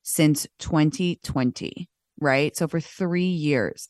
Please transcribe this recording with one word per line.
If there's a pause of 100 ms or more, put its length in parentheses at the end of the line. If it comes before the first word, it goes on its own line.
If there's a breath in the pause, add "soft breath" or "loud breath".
since (120)
twenty
twenty, (320)
right?
So
for
three
years,